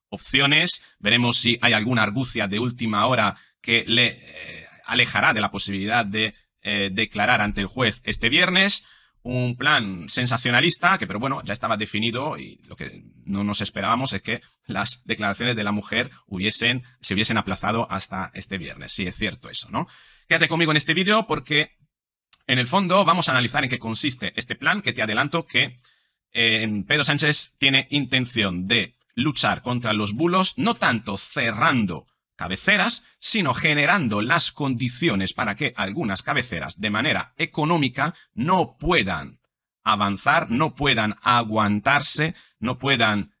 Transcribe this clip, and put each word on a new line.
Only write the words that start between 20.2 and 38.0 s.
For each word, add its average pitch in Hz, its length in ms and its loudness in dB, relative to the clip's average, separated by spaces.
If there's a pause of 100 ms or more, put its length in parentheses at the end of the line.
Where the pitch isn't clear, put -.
Quédate 160 180 2
conmigo 160 240 2
en 151 60 2
este 160 160 0
vídeo 208 340 2
porque, - 500 -2 (680)
en 123 120 2
el 123 80 0
fondo, 190 360 2
vamos 170 240 2
a 151 60 0
analizar 123 280 0
en 123 80 -2
qué 147 80 -2
consiste 113 600 -4
este - 180 -6
plan, 190 260 -2
que 120 120 -2
te 120 80 -6
adelanto 131 440 -2
que, - 360 -2 (500)
eh, 110 560 0
Pedro 147 160 0
Sánchez 147 540 0
tiene 135 340 2
intención 120 760 0
de 107 280 0 (200)
luchar 131 460 0
contra 120 300 -2
los 107 220 -2
bulos, 175 440 2
no 233 180 0
tanto 110 420 -2
cerrando 113 880 0 (320)
cabeceras, 196 640 0 (160)
sino - 340 2
generando 147 680 2
las 160 320 2
condiciones 127 800 0
para - 240 -4
que 139 180 -4
algunas 101 480 -4
cabeceras, 135 560 -4
de 107 100 -2
manera 127 460 -2
económica, 156 800 0 (200)